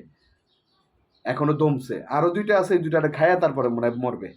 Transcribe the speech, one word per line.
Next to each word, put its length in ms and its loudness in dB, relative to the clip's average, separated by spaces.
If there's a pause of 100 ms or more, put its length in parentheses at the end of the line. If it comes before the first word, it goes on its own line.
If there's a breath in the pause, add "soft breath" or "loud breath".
(1200)
এখনো 280 0
দমছে। 440 0 (200)
আরো 140 2
দুইটা 300 0
আছে, 140 0
এই 100 2
দুইটা 240 2 (100)
খায়া 260 4
তারপরে 240 0
মনে 180 -2
হয় 100 -2
মরবে। 400 -6